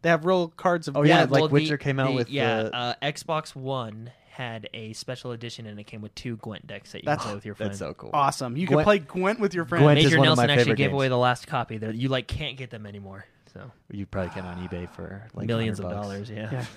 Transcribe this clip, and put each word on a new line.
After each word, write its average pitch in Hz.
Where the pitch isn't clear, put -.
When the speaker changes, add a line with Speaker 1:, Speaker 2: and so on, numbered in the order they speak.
Speaker 1:
They 165
have 160
real 180
cards 175
of 143
Speaker 2:
Oh, 147
yeah, 156
Speaker 1:
Gwent. 131
Speaker 2:
like, 135
Speaker 3:
well, 156
the, 143
Speaker 2:
Witcher 151
came 135
out 131
Speaker 3:
the, 139
Speaker 2:
with 120
Speaker 3:
yeah, 127
Speaker 2:
the 110
Speaker 3:
uh, 120
Xbox 151
One 120
had 113
a 110
special 123
edition, 117
and 104
it 104
came 110
with 107
two 120
Gwent 107
decks 101
that 104
you -
Speaker 1:
That's 147
Speaker 3:
can 107
play 101
with 101
your 104
Speaker 2:
That's 101
Speaker 3:
friend. 82
Speaker 2:
so -
cool. -
Speaker 1:
Awesome. 139
You 180
can -
Speaker 2:
Gwent 151
Speaker 1:
play 208
Gwent 185
with 196
your 170
friend. -
Speaker 2:
Gwent 147
is 160
Speaker 3:
Major 160
Speaker 2:
one -
of -
Speaker 3:
Nelson 120
Speaker 2:
my 143
Speaker 3:
actually 127
Speaker 2:
favorite 110
Speaker 3:
gave 139
Speaker 2:
games. -
Speaker 3:
away 135
the 127
last 123
copy. 117
There, 110
you, 120
like, 131
can't 135
get 127
them 107
anymore. 98
So 98
Speaker 2:
You 101
probably 92
can 95
on 90
eBay 87
for, 95
like, 113
Speaker 3:
millions 113
of 98
Speaker 2:
hundred 101
bucks. 104
Speaker 3:
dollars. 101
Yeah. 107
Speaker 1:
Yeah. 123